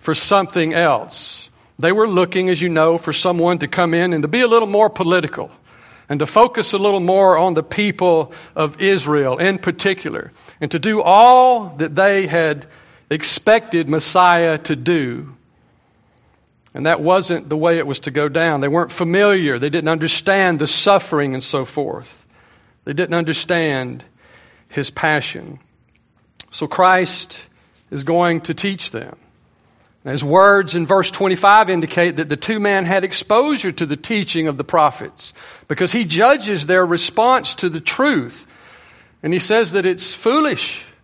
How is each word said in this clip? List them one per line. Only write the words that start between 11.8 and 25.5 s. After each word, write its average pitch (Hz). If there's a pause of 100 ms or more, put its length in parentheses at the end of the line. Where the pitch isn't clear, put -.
they 196
had 151 (420)
expected 170
Messiah 170
to 156
do. 135 (1400)
And 135
that 165
wasn't 175
the 151
way 165
it 143
was 139
to 147
go 147
down. 156
They 139
weren't 160
familiar. 180
They 143
didn't 156
understand 165
the 147
suffering 151
and 131
so 135
forth. - (580)
They -
didn't 160
understand 151 (640)
his 143
passion. - (920)